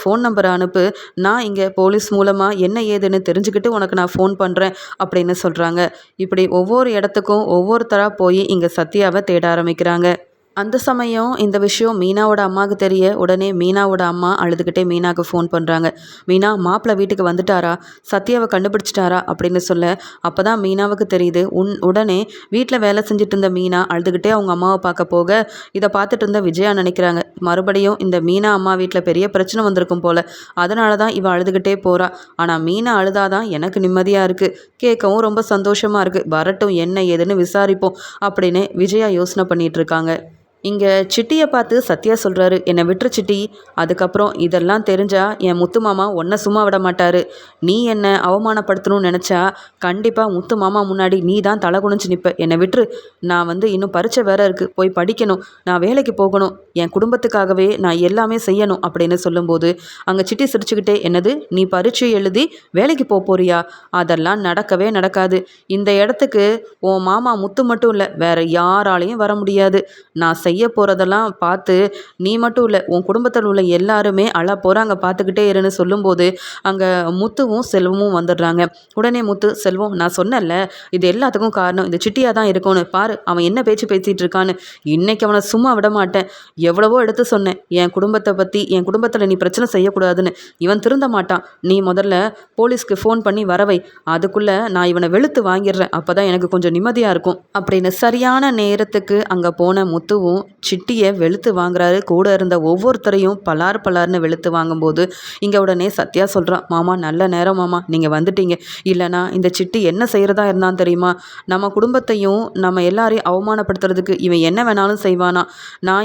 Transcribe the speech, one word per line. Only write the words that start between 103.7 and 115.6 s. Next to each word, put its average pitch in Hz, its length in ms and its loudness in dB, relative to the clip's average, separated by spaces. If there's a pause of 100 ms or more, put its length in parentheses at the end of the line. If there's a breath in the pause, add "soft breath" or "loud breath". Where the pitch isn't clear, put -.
பலார்னு 180 400 0
வெளுத்து 165 260 -2
வாங்கும்போது 160 520 0 (420 loud breath)
இங்க 202 160 0
உடனே 185 280 0
சத்யா - 360 -2 (100)
சொல்றான், 180 380 0
"மாமா, 170 240 0
நல்ல 170 380 -2
நேரம் 180 260 0
மாமா, 175 180 -2 (140)
நீங்க 160 220 2
வந்துட்டீங்க, 180 400 0 (360 loud breath)
இல்லனா 180 300 0 (120)
இந்த 180 160 2 (100)
சிட்டி 190 240 -2
என்ன 185 300 0
செய்யறதா 202 320 2
இருந்தான் 185 360 0
தெரியுமா? 175 300 2 (420 loud breath)
நம்ம 196 160 -2
குடும்பத்தையும் 214 760 0 (220)
நம்ம 185 260 0
எல்லாரையும் 220 400 0
அவமானப்படுத்துறதுக்கு 190 840 -2 (100)
இவன் 175 220 2
என்ன 208 200 0
வேணாலும் 208 360 0
செய்வானா? 180 400 2 (360 loud breath)